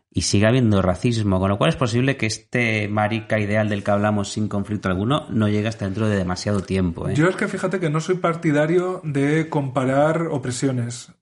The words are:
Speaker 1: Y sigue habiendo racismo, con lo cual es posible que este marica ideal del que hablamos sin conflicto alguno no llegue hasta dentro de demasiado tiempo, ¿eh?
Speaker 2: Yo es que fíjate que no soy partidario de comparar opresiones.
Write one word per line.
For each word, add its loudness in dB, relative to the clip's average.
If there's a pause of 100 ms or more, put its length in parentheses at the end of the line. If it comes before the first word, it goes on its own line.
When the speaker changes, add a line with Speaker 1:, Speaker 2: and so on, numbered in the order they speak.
(180)
Speaker 1:
Y 0
sigue 2
habiendo 4
racismo, 2
con 2
lo 0
cual 2
es 0
posible 0
que -2
este -2
marica 0
ideal 2
del -2
que 0
hablamos 0
sin -2
conflicto -4
alguno 0
no 2
llegue 0
hasta -6
dentro -2
de 2
demasiado -2
tiempo, -2
¿eh? -2
Speaker 2:
Yo 4
es 0
que -4
fíjate -4
que -2
no 0
soy -2
partidario 0
de 0
comparar 0
opresiones. -4 (100)